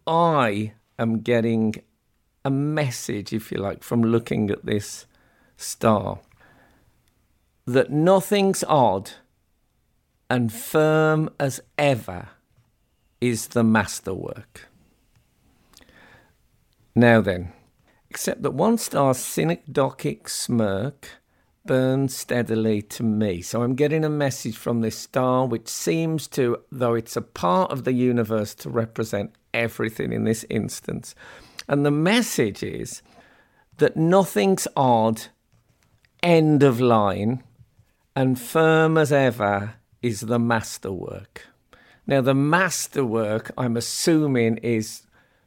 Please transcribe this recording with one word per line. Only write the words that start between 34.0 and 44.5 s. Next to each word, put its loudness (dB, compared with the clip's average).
odd, 2
end 6
of 4
line, 2
and 0
firm 2
as 2
ever 2
is -4
the -2
masterwork. -6
Now, 2
the 2
masterwork, 0
I'm -2
assuming, 0